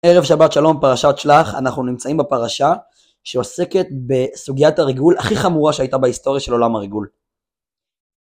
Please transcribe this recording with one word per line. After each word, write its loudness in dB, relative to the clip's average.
ערב 6
שבת 4
שלום, 2
פרשת 2
שלח. 2
אנחנו -4
נמצאים -6
בפרשה -2
שעוסקת -4
בסוגיית 0
הריגול 2
הכי -2
חמורה 0
שהייתה -2
בהיסטוריה -2
של -6
עולם 0
הריגול. -8